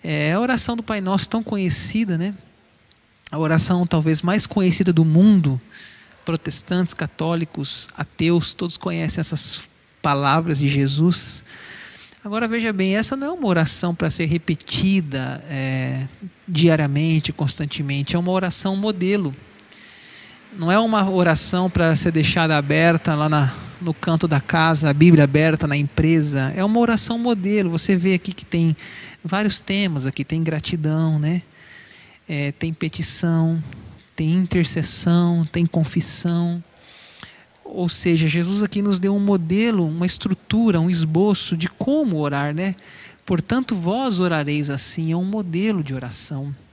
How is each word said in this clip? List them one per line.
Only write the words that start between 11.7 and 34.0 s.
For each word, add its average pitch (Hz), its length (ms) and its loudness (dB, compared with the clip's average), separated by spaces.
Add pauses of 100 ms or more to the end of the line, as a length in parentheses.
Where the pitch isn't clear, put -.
Agora 220 220 -4
veja 226 260 -2
bem, 190 240 0
essa 220 180 -2
não 277 120 -6
é 320 40 -4
uma 320 160 -4
oração 170 460 2
pra 165 160 -2
ser 165 160 -2
repetida, 151 1200 -2
é, 131 600 -4 (400)
diariamente, 156 840 2
constantemente. 143 840 -4
É 175 40 2
uma 180 120 0
oração 185 440 -2
modelo. 190 600 0 (1200)
Não 170 140 -2
é 208 80 4
uma 220 280 2
oração 180 640 2
pra 165 260 2
ser 175 160 0
deixada 160 460 2
aberta 160 560 2
lá 151 160 0
na, 143 240 2 (260)
no 170 140 -4
canto 165 340 0
da 147 140 2
casa, 160 480 2
a 139 40 2
Bíblia 156 300 8
aberta 156 440 2
na 143 100 0
empresa. 147 800 2
É 185 100 0
uma 220 140 2
oração 233 400 0
modelo. 202 500 0
Você 170 260 0
vê 180 200 2
aqui 180 180 -6
que - 100 -14
tem 165 320 0 (480)
vários 196 360 -2
temas 175 480 -2
aqui. - 180 -4
Tem 165 180 -2
gratidão, 156 760 -2
né? 165 240 -2 (840)
É, 143 240 -4
tem 165 220 -6
petição, 165 880 0 (520)